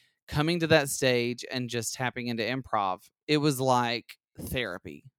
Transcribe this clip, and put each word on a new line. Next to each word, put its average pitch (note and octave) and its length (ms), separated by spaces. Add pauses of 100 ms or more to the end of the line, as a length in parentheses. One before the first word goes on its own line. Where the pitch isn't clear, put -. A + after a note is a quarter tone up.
(280)
coming D#3+ 320
to D#3+ 80
that D3+ 220
stage B2 640
and B2 180
just A#2 240
tapping B2 340
into A#2 160
improv, G#2+ 680 (180)
it D3+ 100
was C#3+ 220
like B2 580 (220)
therapy F#2+ 680 (140)